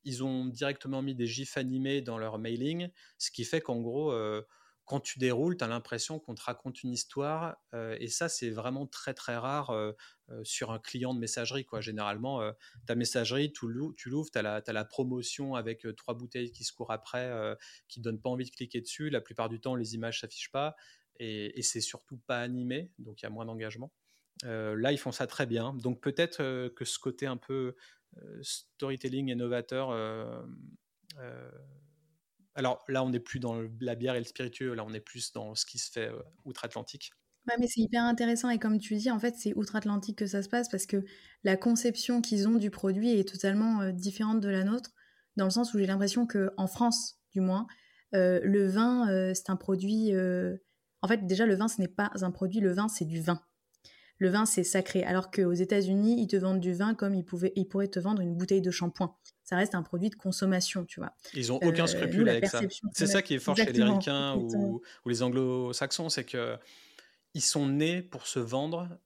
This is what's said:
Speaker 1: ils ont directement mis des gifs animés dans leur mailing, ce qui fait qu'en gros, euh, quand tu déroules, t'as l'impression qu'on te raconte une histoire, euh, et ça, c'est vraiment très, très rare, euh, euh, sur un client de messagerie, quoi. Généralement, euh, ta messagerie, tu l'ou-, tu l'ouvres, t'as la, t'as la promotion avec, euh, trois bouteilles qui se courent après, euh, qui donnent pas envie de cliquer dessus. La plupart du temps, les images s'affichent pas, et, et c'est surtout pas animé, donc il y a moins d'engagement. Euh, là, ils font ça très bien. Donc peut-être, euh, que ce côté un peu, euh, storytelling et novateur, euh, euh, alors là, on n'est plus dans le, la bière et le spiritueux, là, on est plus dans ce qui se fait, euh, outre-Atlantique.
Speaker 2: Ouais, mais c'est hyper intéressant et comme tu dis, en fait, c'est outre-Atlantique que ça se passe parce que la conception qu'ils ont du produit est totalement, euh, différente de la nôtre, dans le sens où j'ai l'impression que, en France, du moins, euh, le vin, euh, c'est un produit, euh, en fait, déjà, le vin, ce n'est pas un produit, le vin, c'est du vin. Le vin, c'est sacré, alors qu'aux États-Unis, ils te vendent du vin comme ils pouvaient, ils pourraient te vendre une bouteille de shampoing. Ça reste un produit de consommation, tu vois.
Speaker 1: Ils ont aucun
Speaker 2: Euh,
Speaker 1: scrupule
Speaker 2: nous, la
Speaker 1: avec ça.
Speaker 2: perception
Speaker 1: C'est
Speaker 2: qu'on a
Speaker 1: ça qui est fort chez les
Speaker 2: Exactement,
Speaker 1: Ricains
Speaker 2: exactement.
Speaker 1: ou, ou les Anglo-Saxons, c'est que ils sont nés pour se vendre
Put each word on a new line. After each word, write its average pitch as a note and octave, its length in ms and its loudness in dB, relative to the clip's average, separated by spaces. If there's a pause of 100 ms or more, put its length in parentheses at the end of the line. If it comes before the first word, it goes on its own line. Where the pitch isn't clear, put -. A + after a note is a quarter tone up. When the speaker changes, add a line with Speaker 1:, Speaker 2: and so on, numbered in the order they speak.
Speaker 1:
ils B2+ 180 -6
ont C3 260 -2
directement C3+ 540 -4
mis C3+ 140 -4
des A#2+ 120 0
gifs B2+ 280 -6
animés C3+ 460 0
dans A#2 160 -6
leur A2 220 -4
mailing, C#3 500 -4 (300)
ce - 120 -6
qui A#2 140 -6
fait D#3+ 160 0
qu'en A#2+ 180 -4
gros, C3+ 320 -2
euh, G#2+ 300 -2 (440)
quand C#3 160 -4
tu - 180 -10
déroules, C3 380 2
t'as A#2+ 100 -4
l'impression A#2+ 500 -6
qu'on B2+ 160 -12
te - 80 -12
raconte B2 400 -10
une B2 120 -4
histoire, D#3 640 -6 (160)
euh, A2+ 260 -6
et A#2+ 80 -8
ça, E3+ 200 -2
c'est B2 220 -4
vraiment B2+ 380 -4
très, - 260 -8
très A#2+ 220 -6
rare, C3 340 -4
euh, G#2+ 220 -2 (380)
euh, A#2 160 -12
sur A2+ 260 -6
un A2+ 80 -6
client B2+ 340 -4
de A#2+ 60 -2
messagerie, B2 460 -4
quoi. G#2+ 160 -8
Généralement, G#2+ 600 -4
euh, G#2+ 120 -4 (320)
ta A#2 100 -2
messagerie, B2+ 560 0
tu B2 160 -8
l'ou-, C3 260 -6
tu - 160 -14
l'ouvres, D3 220 -4
t'as A2 100 -2
la, G#2+ 200 -2
t'as A2+ 120 -6
la G#2+ 120 -2
promotion B2+ 680 -4
avec, A2+ 300 -6
euh, A2 80 -8
trois A#2 220 -8
bouteilles A#2+ 380 -8
qui A#2 100 -14
se - 80 -6
courent A#2+ 200 -10
après, B2 340 -6
euh, A2 280 -4 (360)
qui A#2+ 100 -16
donnent A2+ 220 -6
pas B2+ 80 -2
envie B2+ 160 -4
de - 60 -18
cliquer A#2+ 280 -8
dessus. D3 300 -8
La B2 120 0
plupart A2+ 280 -6
du A2+ 100 -8
temps, B2+ 160 -4
les A2+ 180 -4
images A2+ 280 -4
s'affichent - 300 -14
pas, D3+ 240 -4 (440)
et, G#2+ 400 -8
et - 20 -6
c'est A2 200 -2
surtout - 440 -10
pas B2 140 -2
animé, B2+ 580 -4
donc - 240 -16
il - 40 -10
y - 20 -8
a - 20 -8
moins A2+ 160 -10
d'engagement. A2+ 460 -8 (540)
Euh, A2 320 -4
là, B2+ 140 2
ils C#3+ 80 0
font B2+ 120 -6
ça C3 140 -4
très C3 220 -2
bien. A#2 260 -2
Donc B2 260 -4
peut-être, D#3+ 420 -2
euh, B2+ 280 -4
que B2 160 -10
ce - 140 -6
côté C3 260 -4
un B2+ 120 -4
peu, B2+ 380 -4 (420)
euh, G#2+ 240 -16
storytelling C3+ 880 -6
et A#2 40 -2
novateur, B2 540 -2
euh, A2+ 540 -6 (720)
euh, B2 340 -16 (1000)
alors B2+ 340 -2
là, C3 160 2
on C3 60 0
n'est B2 100 0
plus B2+ 200 -6
dans A#2 200 -2
le, A2+ 120 -6 (100)
la A#2+ 140 -2
bière B2+ 180 -2
et A#2+ 60 0
le A#2 60 -4
spiritueux, B2 500 -6
là, G#2+ 100 -6
on A2 80 -10
est A2 60 -8
plus - 320 -10
dans G#2+ 240 -8
ce - 100 -2
qui B2+ 140 -10
se - 120 -8
fait, A2+ 180 -4
euh, A2+ 120 -10 (240)
outre-Atlantique. - 680 -10 (340)
Speaker 2:
Ouais, A#3+ 120 0
mais B3 80 4
c'est A#3+ 140 0
hyper A3+ 220 2
intéressant A#3+ 480 2
et A3+ 80 2
comme G#3+ 180 2
tu G#3+ 200 -2
dis, A3+ 120 0
en A3+ 80 0
fait, A#3 180 0
c'est - 200 -2
outre-Atlantique G#3 640 -2
que G#3 80 0
ça G3 160 -2
se G3 60 -8
passe A#3+ 200 0
parce F#3+ 160 -2
que G3 180 0 (400)
la F#3+ 140 4
conception A#3 640 2
qu'ils G#3 260 2
ont A#3 100 6
du G3+ 120 4
produit G3+ 480 2
est F#3+ 100 4
totalement, G#3 540 2
euh, F#3+ 100 0
différente G3+ 480 0
de G3+ 100 2
la F#3+ 140 2
nôtre, A3+ 280 0 (440)
dans F#3+ 100 4
le F#3 60 4
sens A#3 220 2
où G#3 60 4
j'ai F#3+ 80 4
l'impression G3 400 2
que, G3 300 2
en F#3+ 100 2
France, - 520 2 (120)
du F#3+ 100 2
moins, F#3 240 2 (480)
euh, F3+ 300 6
le G3 240 6
vin, A#3 420 4
euh, F#3 240 4
c'est - 160 -4
un F#3+ 60 4
produit, G3 580 2
euh, F#3 440 2 (440)
en G3 60 0
fait, G#3 180 4
déjà, F#3+ 220 4
le G3 80 8
vin, G#3+ 120 4
ce G#3+ 140 2
n'est F3 60 4
pas G3+ 240 0 (100)
un F3+ 80 2
produit, F#3+ 300 0
le F#3+ 120 6
vin, G#3 160 2
c'est G3 180 -2
du E3 140 -2
vin. E3 220 2 (800)
Le F#3 100 6
vin, G#3+ 180 6
c'est F#3 160 4
sacré, F#3 400 2
alors F#3 260 2
qu'aux F3+ 240 4
États-Unis, G3+ 680 4
ils G#3 80 2
te G3+ 100 2
vendent F#3+ 220 2
du F3+ 140 0
vin G#3 220 2
comme G3 180 0
ils F#3 100 0
pouvaient, F3+ 320 -2
ils F#3+ 120 2
pourraient G3 200 0
te G3 120 -2
vendre G3+ 200 2
une F3 160 0
bouteille F#3 280 4
de F3+ 80 2
shampoing. F3 440 -2 (280)
Ça F3+ 140 0
reste G3 180 2
un E3+ 80 0
produit F3+ 260 -2
de G3+ 60 -6
consommation, F#3 680 0
tu - 140 -14
vois. - 140 -8 (220)
Speaker 1:
Ils B2 160 0
ont B2+ 60 2
aucun E3 260 6
Speaker 2:
Euh, - 20 6
Speaker 1:
scrupule F3+ 360 2
Speaker 2:
nous, A#3 40 8
la G#3 60 8
Speaker 1:
avec - 160 4
ça. - 60 0
Speaker 2:
perception G#3 400 -2
Speaker 1:
C'est - 120 2
Speaker 2:
qu'on G3+ 60 6
a - 20 4
Speaker 1:
ça G3 80 6
qui D3+ 140 0
est B2+ 40 0
fort - 160 2
chez A3 100 6
les - 40 0
Speaker 2:
Exactement, B2 300 6
Speaker 1:
Ricains C#3 340 0
Speaker 2:
exactement. A2+ 360 2
Speaker 1:
ou, A#2 120 -2 (240)
ou A#2+ 40 -2
les A#2 120 2
Anglo-Saxons, B2+ 880 0
c'est C3+ 160 -2
que A#2+ 320 -4 (800)
ils - 80 -2
sont C#3+ 240 4
nés D#3 340 2
pour F3 240 -12
se - 140 -2
vendre D#3+ 680 -2